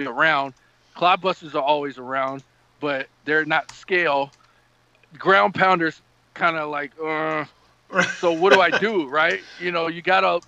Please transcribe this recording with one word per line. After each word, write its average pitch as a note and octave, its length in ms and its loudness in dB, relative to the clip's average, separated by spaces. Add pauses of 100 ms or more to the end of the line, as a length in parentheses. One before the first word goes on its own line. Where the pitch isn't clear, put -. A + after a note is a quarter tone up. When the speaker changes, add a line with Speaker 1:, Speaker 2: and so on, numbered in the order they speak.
Speaker 1:
around, C#3 480 0 (420)
Clodbusters F3 580 -2
are D3 80 -2
always C#3+ 360 -2
around, C3+ 460 -6 (360)
but C3+ 280 -4 (160)
they're D3+ 220 0
not D#3 240 -2
scale." C#3+ 640 -2 (840)
Ground G3 360 4
pounders E3+ 480 0 (320)
kinda E3 320 -2
like, D3 280 -8 (100)
uh, D#3 400 -4 (320)
Speaker 2:
<laughs> - 140 -20
Right. F3+ 220 0
Speaker 1:
so E3+ 200 0
what E3+ 180 4
do G3 100 8
I E3+ 120 4
do, G3+ 360 -2
right? E3 320 0 (180)
You F3 140 -6
know, E3 160 -2
you E3+ 140 -10
got F#3+ 220 2
a, F3 240 0